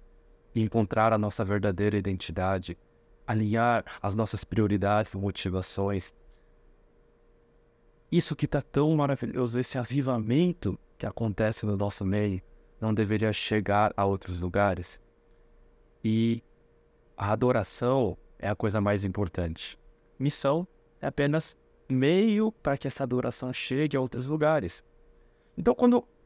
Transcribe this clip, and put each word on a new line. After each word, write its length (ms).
e 80
encontrar 520
a 40
nossa 280
verdadeira 520
identidade, 800
alinhar 600
as 120
nossas 300
prioridades 720
e 40
motivações. 960
Isso 240
que 100
tá 160
tão 320
maravilhoso, 640
esse 200
avivamento 1000
que 80
acontece 600
no 120
nosso 280
meio, 360
não 120
deveria 380
chegar 640
a 80
outros 380
lugares? 600
E 400
a 160
adoração 840
é 120
a 60
coisa 260
mais 240
importante. 720
Missão 480
é 80
apenas 500
meio 640
para 260
que 100
essa 160
adoração 500
chegue 420
a 60
outros 260
lugares. 560
Então, 180
quando 320